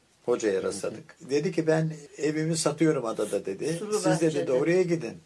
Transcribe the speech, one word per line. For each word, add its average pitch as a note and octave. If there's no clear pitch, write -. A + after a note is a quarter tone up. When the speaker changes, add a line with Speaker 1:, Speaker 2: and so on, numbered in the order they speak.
Speaker 1:
hocaya G#2+
rastladık. F#2+
Dedi D3
ki, D#3+
"Ben D#3+
evimi D#3
satıyorum D3+
adada," G#2
dedi. G2
Speaker 2:
Sulu G#3
Speaker 1:
"Siz G3+
de," D#3+
dedi, D#3
Speaker 2:
Bahçe'de. C3+
Speaker 1:
"oraya D#3
gidin." D#3+